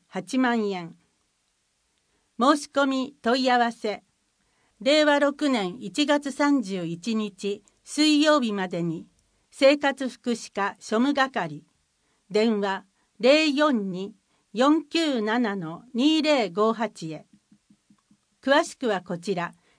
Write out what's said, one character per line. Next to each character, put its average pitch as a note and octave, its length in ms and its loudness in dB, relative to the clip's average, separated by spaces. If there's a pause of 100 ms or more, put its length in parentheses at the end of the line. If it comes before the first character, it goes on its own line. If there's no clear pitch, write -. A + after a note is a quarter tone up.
八 F#3+ 320 -6
万 A#3 320 0
円。 E3+ 240 -10 (1500)
申 C#4+ 160 4
し D4 160 -10
込 C#4 120 2
み、 C4 360 -4
問 B3+ 220 0
い B3+ 80 2
合 B3 60 4
わ A#3 160 0
せ、 - 320 -8 (760)
令 D4 240 2
和 D4 160 4
六 C#4+ 300 0
年 G3+ 320 -2
一 G#3 240 -2
月 C#4+ 260 0
三 C#4+ 300 2
十 F#3+ 240 -6
一 E3+ 300 -6
日 G3+ 460 -6 (220)
水 D4+ 380 2
曜 D4+ 180 4
日 A3+ 140 -2
ま F#3+ 160 -4
で F3 120 -4
に、 E3+ 260 -6 (440)
生 C#4 260 4
活 C4+ 300 -4
福 - 240 -6
祉 - 220 -8
課 G3 260 -4
庶 A3 220 -2
務 C#4+ 120 2
係、 A3+ 500 -4 (680)
電 G#3+ 300 2
話 F#3+ 240 -4 (340)
零 D4 340 4
四 B3+ 380 0
二 F#3+ 240 -10 (380)
四 D4 320 2
九 D4+ 360 -2
七 G#3+ 360 -2
の E3 260 -10 (100)
二 D4+ 280 2
零 C4+ 280 2
五 G#3 220 0
八 G#3+ 400 -6
へ。 D3+ 140 -14 (1160)
詳 C#4+ 220 2
し - 140 -10
く C4 100 -4
は G3 140 -2
こ F3+ 160 -8
ち F3 180 -4
ら、 E3+ 180 -6 (260)